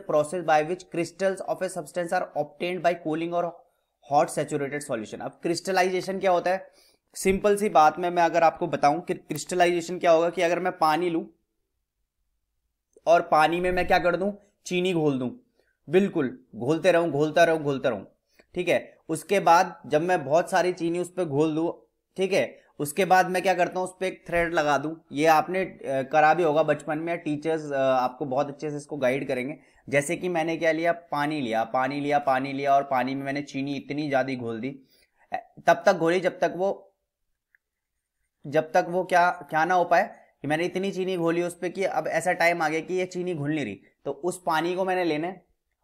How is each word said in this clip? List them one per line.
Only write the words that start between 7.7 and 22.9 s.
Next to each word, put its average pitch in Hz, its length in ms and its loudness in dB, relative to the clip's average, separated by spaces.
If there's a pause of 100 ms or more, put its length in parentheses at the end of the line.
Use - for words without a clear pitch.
में 180 100 -2
मैं 175 140 2
अगर 165 200 4
आपको 165 240 2
बताऊं 147 340 2
कि 180 120 -6
क्रिस्टलाइजेशन 175 840 -2
क्या 175 120 4
होगा, 165 180 4
कि 175 120 -4
अगर 170 180 2
मैं 180 180 -2
पानी 165 320 2
लूं 170 160 -2 (1800)
और 170 140 6
पानी 160 380 4
में 180 120 0
मैं 180 160 0
क्या 180 120 4
कर 175 160 4
दूं, 196 180 -2 (320)
चीनी 180 280 0
घोल 151 260 2
दूं, 123 120 -4 (580)
बिल्कुल 160 500 2 (160)
घोलते 156 360 0
रहूं, 170 200 2
घोलता 151 320 2
रहूं, 160 180 4
घोलता 143 280 -2
रहूं, 101 140 -4 (500)
ठीक 180 140 -4
है। 135 300 -2 (120)
उसके 160 300 -2
बाद 180 460 4
जब 143 160 2
मैं 175 240 0
बहुत 165 260 2
सारी 180 220 2
चीनी 170 260 -4
उस 175 140 -8
पर 180 120 -4
घोल 151 300 0
दूं, 160 160 -2 (460)
ठीक 190 160 -2
है, 135 320 -2 (160)
उसके 180 260 -2